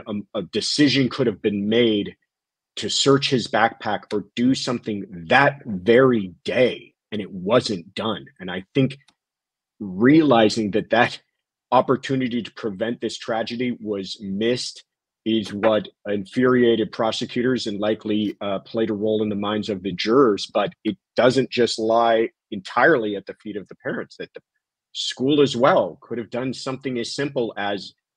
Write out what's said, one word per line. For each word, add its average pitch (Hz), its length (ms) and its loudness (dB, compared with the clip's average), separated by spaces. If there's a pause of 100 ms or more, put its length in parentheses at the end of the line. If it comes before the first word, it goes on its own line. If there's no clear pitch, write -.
a, 104 340 -8
a 95 40 -4
decision 131 680 0
could 135 160 -2
have 104 160 -2
been 101 260 -2
made 110 480 2 (600)
to 104 140 -8
search 139 400 2
his 117 180 0
backpack 110 540 0 (100)
or 104 140 -4 (100)
do 123 200 2
something 110 500 -6 (220)
that 143 380 4
very 113 680 4 (100)
day, 101 480 0 (200)
and 107 100 -6
it 92 100 -14
wasn't 98 600 -2
done. 101 320 -6 (140)
And 92 100 -12
I 90 240 -8
think 135 240 0 (840)
realizing 113 920 4
that 95 180 -2
that 117 320 2 (500)
opportunity 127 680 0
to 95 120 -12
prevent 113 460 -6
this 113 160 -6
tragedy 117 640 -4
was 98 420 -8
missed 110 640 -2 (380)
is 110 300 -2
what 104 340 2 (200)
infuriated 117 840 2
prosecutors 120 760 -2
and 101 120 -6
likely, 107 600 -2
uh, 101 180 -4
played 113 300 -4
a 107 60 -4
role 107 260 0
in 107 80 -2
the 104 60 -4
minds 101 340 -4
of 95 140 -6
the 98 80 -4
jurors. 110 600 2
But 101 220 0 (100)
it 104 140 -2 (180)
doesn't 120 360 2
just 117 260 0
lie 113 520 2 (200)
entirely 113 680 0
at 98 120 -10
the 92 80 -14
feet 104 200 -12
of 95 120 -10
the - 80 -20
parents, - 420 -10
that - 160 -14
the - 80 -20 (520)
school 143 480 0
as 139 140 2
well 120 460 2
could 117 160 -10
have 110 140 -10
done 123 240 -6
something 131 420 -8
as 117 180 -6
simple 139 400 -4
as, 101 380 -6 (240)